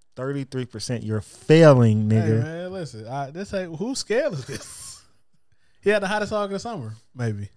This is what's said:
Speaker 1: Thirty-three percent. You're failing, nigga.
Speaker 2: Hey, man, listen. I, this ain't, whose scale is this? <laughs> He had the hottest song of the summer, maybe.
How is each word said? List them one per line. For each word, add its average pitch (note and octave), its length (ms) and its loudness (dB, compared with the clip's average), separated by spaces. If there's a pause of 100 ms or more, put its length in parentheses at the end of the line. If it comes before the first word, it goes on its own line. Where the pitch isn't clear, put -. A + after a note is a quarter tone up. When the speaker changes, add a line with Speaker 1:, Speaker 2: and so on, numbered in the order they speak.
(160)
Speaker 1:
Thirty-three C3 500 -6
percent. A2+ 380 -8
You're G#2+ 180 -2
failing, B2 880 6
nigga. A2 320 4
Speaker 2:
Hey, - 20 2
man, E3+ 280 -10
listen. B2+ 360 -12
I, C3+ 240 -8
this F#3 220 -12
ain't, F#3 240 -6
whose A#3 220 -6
scale B3 340 -2
is C3 120 -8
this? - 400 -14 (140)
<laughs> - 40 -20 (760)
He G3 120 0
had G#3 120 2
the F#3+ 40 -2
hottest G#3 240 -4
song G#3 140 -2
of G3 40 -6
the G3 100 -6
summer, D3+ 360 -10 (200)
maybe. G#2+ 400 -6